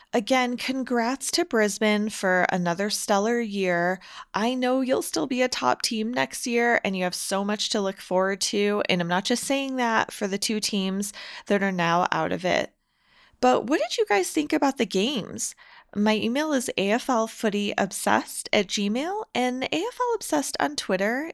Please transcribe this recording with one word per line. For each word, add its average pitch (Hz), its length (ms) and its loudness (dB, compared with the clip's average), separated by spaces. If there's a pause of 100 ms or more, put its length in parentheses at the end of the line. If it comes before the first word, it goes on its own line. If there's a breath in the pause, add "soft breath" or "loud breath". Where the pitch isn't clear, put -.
(120)
Again, 247 440 2
congrats 247 760 -2
to 339 140 0
Brisbane 214 640 2
for 185 420 2
another 180 400 0
stellar 214 500 2
year. 185 600 0 (340 loud breath)
I 226 200 0
know 254 260 2
you'll 262 220 0
still 302 260 -2
be 254 120 0
a 254 80 2
top 247 340 0
team 220 300 -2
next 262 320 -2
year, 240 400 2
and 190 120 -2
you 185 80 -2
have 175 100 -2
so 196 300 -2
much 208 260 -2
to 220 100 0
look 196 180 -2
forward 190 420 0
to, 208 480 0
and 180 120 2
I'm 170 80 -2
not 180 160 0
just 240 200 0
saying 269 320 -2
that 233 360 0
for - 140 -4
the 190 100 -2
two 214 220 -2
teams 196 540 -2 (340 loud breath)
that 202 160 2
are 196 100 2
now 175 380 2
out 160 220 0
of 180 120 -4
it. - 300 0 (640 soft breath)
But 254 280 4
what 302 100 2
did 622 180 -2
you 453 120 2
guys 403 220 2
think 302 220 -2
about 285 260 2
the 240 60 0
games? 214 720 -2 (400 loud breath)
My 214 220 2
email 277 360 0
is 254 240 0
A 196 140 2
F 240 180 0
L 226 200 2
Footy 202 500 -2
Obsessed - 720 0
at 208 140 4
Gmail 254 680 -2
and 254 320 -2
A - 120 -2
F 415 240 -4
L 480 160 0
Obsessed - 420 -2
on 294 160 0
Twitter 233 600 -2